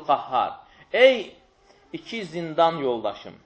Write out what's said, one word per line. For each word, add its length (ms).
qahhar." 460
Ey 420
iki 320
zindan 520
yoldaşım 580